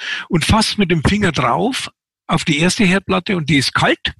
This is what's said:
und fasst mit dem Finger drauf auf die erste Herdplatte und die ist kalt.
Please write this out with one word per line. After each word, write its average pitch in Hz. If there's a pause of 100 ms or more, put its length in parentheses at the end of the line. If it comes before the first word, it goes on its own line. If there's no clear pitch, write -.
(280)
und 170
fasst -
mit 185
dem 160
Finger 196
drauf 147 (380)
auf -
die 147
erste 175
Herdplatte 190
und 147
die 151
ist -
kalt. -